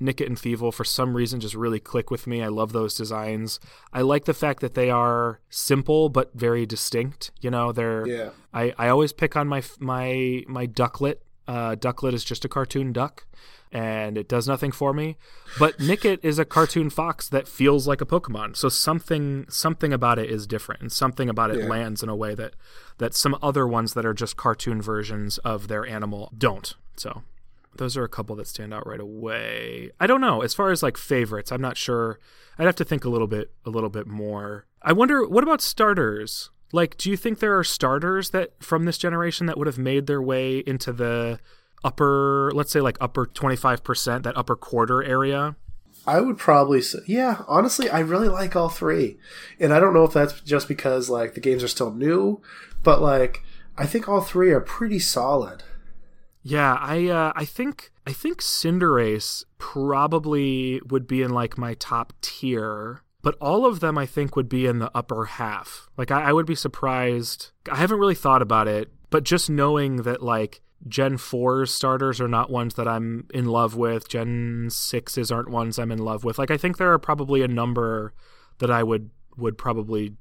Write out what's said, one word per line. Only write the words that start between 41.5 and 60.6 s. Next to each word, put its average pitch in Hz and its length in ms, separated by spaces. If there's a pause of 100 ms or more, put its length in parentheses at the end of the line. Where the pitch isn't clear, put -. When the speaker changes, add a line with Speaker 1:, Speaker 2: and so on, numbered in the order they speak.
Speaker 1:
upper, 139 680
let's 143 180
say, 151 80
like, 131 200
upper 127 240
twenty-five 127 600
percent, 123 400
that 120 120
upper 123 200
quarter 123 440
area? 139 540 (540)
Speaker 2:
I 156 120
would 247 180
probably 139 440
say, - 240
yeah, 240 400
honestly, 233 420
I 165 120
really 180 280
like 190 280
all 170 120
three. 160 480 (440)
And 151 120
I 156 60
don't 185 160
know 160 80
if 156 100
that's 143 280
just 147 260
because, 131 420
like, 117 260
the 120 60
games 127 220
are 120 60
still 117 240
new, 175 500 (400)
but, 151 180
like, 139 440 (340)
I 143 80
think 220 220
all 202 120
three 180 300
are 135 100
pretty 214 380
solid. 127 640 (800)
Speaker 1:
Yeah, 139 380
I, 156 260
uh, 160 300
I 156 80
think, - 480 (160)
I 240 40
think 330 280
Cinderace 139 1040 (140)
probably 139 1300